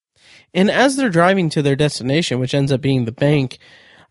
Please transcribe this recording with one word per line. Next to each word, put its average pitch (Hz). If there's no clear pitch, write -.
And 190
as 262
they're 269
driving 175
to 156
their 139
destination, 139
which 127
ends 139
up 127
being 135
the 113
bank, 143